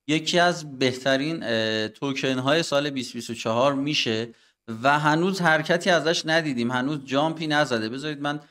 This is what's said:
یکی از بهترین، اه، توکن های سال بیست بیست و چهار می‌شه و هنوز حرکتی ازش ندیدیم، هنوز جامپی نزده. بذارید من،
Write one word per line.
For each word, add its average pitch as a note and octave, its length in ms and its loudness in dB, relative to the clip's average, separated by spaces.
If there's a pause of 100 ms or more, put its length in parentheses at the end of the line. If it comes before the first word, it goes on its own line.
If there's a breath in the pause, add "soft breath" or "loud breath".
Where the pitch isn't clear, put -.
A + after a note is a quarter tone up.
یکی D#3 320 2
از D#3 400 0
بهترین، C3+ 640 0
اه، A2 440 0
توکن C3+ 520 -4
های C#3+ 240 2
سال C#3+ 260 0
بیست C3 240 -6
بیست A#2 160 -8
و A#2 40 -6
چهار A#2+ 400 2
می‌شه B2+ 560 -2 (540 soft breath)
و C#3+ 160 4
هنوز E3+ 420 2
حرکتی E3 480 2
ازش E3 360 2
ندیدیم، D3 460 0
هنوز C3 340 -2
جامپی D#3 420 0
نزده. B2+ 420 2
بذارید C#3+ 320 -8
من، D3 180 -4 (120 soft breath)